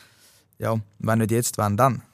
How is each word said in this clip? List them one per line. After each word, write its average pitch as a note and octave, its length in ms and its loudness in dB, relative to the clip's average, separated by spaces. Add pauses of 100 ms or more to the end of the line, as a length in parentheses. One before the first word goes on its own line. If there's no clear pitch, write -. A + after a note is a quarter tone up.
(580)
Ja, A2+ 180 -2 (220)
wenn A2+ 220 0
nicht A2 100 0
jetzt, A#2 260 0
wann G#2 200 0
dann? B2 260 2 (120)